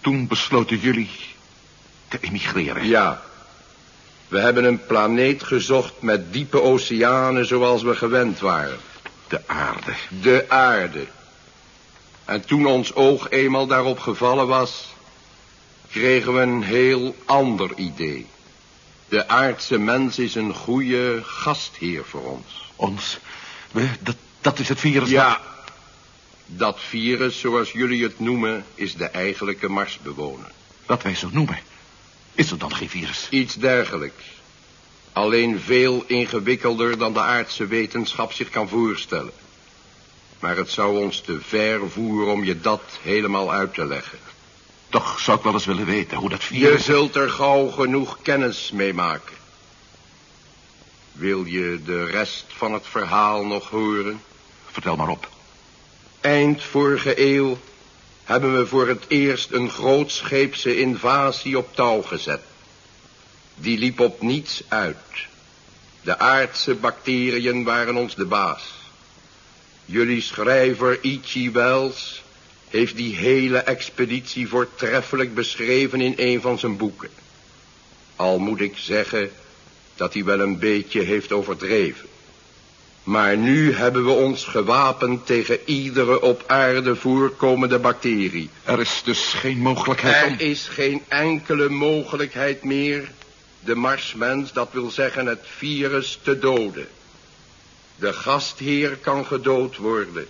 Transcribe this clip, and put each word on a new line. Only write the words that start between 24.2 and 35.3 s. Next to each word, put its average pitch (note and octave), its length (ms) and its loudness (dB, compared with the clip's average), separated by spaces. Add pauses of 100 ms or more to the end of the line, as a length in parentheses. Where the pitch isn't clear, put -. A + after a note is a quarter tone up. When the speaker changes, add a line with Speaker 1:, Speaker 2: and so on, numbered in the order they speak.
Speaker 1:
dat - 180 2
is - 100 -4
het C3+ 120 -2
virus C3+ 300 2
Speaker 2:
Ja, C3 180 6
Speaker 1:
dat A2+ 120 2 (1080)
Speaker 2:
dat G2+ 340 -2
virus, A#2+ 600 -2
zoals A#2 320 0
jullie A#2+ 300 0
het A2 180 -4
noemen, A2+ 440 0 (100)
is F#2+ 200 -6
de E2+ 100 -6
eigenlijke G2 640 -4
Marsbewoner. D2 840 -6 (360)
Speaker 1:
Wat A#2+ 160 0
wij F#2+ 120 -4
zo F2+ 180 -6
noemen, D3 260 0 (760)
is - 160 2
er F2 80 -6
dan D#2 160 -8
geen D#2+ 140 -6
virus? - 420 -8
Speaker 2:
Iets C3+ 240 0
dergelijks. G#2+ 720 -2 (880)
Alleen A2 480 2